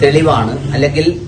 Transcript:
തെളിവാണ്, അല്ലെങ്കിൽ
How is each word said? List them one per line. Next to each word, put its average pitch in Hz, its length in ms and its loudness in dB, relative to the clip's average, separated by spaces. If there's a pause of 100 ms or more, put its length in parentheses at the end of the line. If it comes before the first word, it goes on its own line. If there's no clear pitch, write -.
തെളിവാണ്, 143 720 0
അല്ലെങ്കിൽ 151 540 0